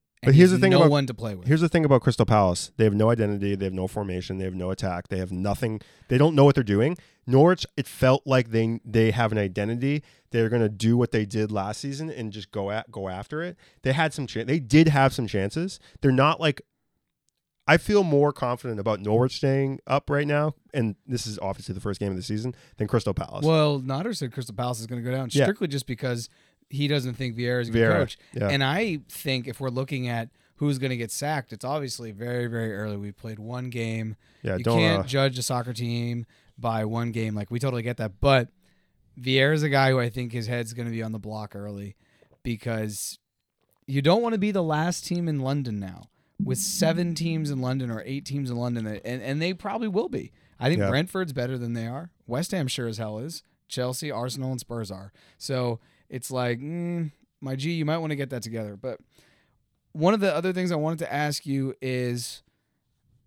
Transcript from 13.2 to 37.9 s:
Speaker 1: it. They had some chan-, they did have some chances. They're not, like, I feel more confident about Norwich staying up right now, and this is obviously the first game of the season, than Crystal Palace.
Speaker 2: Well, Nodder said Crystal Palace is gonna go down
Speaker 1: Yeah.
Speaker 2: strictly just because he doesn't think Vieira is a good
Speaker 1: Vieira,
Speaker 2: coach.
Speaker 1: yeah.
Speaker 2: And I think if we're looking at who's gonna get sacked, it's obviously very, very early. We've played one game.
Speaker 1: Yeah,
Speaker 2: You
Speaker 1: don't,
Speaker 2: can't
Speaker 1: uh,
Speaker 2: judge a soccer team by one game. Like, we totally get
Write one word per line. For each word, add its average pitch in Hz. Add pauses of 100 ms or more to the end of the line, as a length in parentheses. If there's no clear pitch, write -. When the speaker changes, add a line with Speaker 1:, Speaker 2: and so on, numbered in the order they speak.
Speaker 1:
it. 175 (260)
They 131
had 156
some 135
chan-, 113
they 156
did 147
have 135
some 120
chances. 110 (220)
They're 139
not, 143
like, 156 (1040)
I 151
feel 208
more 147
confident 120
about 104
Norwich 113
staying 135
up 139
right 147
now, 147 (180)
and 117 (100)
this 117
is 107
obviously 95
the 95
first 101
game 101
of 95
the 92
season, 110 (240)
than 107
Crystal 107
Palace. -
Speaker 2:
Well, 151
Nodder 139
said 131
Crystal 117
Palace 120
is 113
gonna 120
go 123
down 131
Speaker 1:
Yeah. 139
Speaker 2:
strictly 196
just 139
because 120 (400)
he 143
doesn't 127
think 120
Vieira 123
is 117
a 110
good 113
Speaker 1:
Vieira, 107
Speaker 2:
coach. - (140)
Speaker 1:
yeah. 101
Speaker 2:
And 139
I 160
think 131
if 120
we're 135
looking 127
at 117 (280)
who's 147
gonna 127
get 117
sacked, 143
it's 110
obviously 127
very, 120
very 113
early. 104
We've 101
played 110
one 123
game. 113 (260)
Speaker 1:
Yeah, 98
Speaker 2:
You 113
Speaker 1:
don't, 117
Speaker 2:
can't 165
Speaker 1:
uh, -
Speaker 2:
judge 131
a 123
soccer 123
team 120 (320)
by 113
one 113
game. 110
Like, 104
we 120
totally 123
get 120